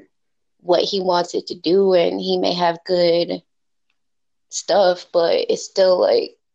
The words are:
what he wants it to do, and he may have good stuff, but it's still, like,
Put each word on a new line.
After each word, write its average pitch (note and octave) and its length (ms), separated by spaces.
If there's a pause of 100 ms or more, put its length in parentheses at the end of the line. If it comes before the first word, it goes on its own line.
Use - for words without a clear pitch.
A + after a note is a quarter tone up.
(600)
what E3+ 220
he G3 180
wants F3 340
it - 120
to - 80
do, F#3 380
and F3+ 280
he F#3 160
may F#3 160
have E3+ 320
good F3 580 (1040)
stuff, F3+ 640
but E3+ 360
it's - 160
still, F#3 340
like, - 380 (180)